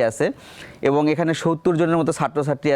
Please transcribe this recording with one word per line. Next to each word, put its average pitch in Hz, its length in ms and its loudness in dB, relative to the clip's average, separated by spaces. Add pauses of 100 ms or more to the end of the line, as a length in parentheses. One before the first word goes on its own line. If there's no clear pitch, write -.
আছে 143 160 -2 (560)
এবং 139 200 2 (120)
এখানে 160 200 0
সত্তর 165 460 0
জনের 165 220 2
মতো 151 180 0
ছাত্রছাত্রী 147 560 -2